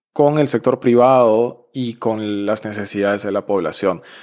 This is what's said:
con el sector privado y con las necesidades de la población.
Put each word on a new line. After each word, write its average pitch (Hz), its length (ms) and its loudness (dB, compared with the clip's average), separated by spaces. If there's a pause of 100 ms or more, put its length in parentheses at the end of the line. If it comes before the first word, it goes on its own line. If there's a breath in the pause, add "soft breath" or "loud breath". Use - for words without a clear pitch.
(120)
con 151 260 2
el 143 100 2
sector 123 320 0
privado 120 920 2
y 120 220 -8
con 107 520 -4
las 107 180 -4
necesidades 101 580 -4
de 101 100 -6
la 101 140 -4
población. 92 560 -2 (200 loud breath)